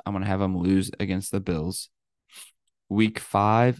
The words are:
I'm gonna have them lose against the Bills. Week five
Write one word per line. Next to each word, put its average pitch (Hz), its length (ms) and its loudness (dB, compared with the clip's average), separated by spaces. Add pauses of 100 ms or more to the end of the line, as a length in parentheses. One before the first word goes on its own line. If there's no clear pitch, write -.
I'm 101 80 -4
gonna 95 120 -4
have 98 140 0
them 95 180 0
lose 92 320 2 (100)
against 95 320 -4
the 104 80 -2
Bills. 87 500 -4 (960)
Week 110 320 2
five 113 600 2